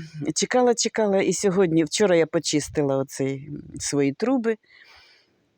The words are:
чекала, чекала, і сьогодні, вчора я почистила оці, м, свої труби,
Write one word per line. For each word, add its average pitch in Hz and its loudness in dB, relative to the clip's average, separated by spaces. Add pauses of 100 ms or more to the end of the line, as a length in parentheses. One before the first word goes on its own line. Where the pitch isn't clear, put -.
(360)
чекала, 247 2
чекала, 202 0
і 185 0
сьогодні, 175 2
вчора 185 2
я 160 4
почистила 147 -2
оці, 135 -4
м, 139 -6 (180)
свої 139 0
труби, 226 0 (1000)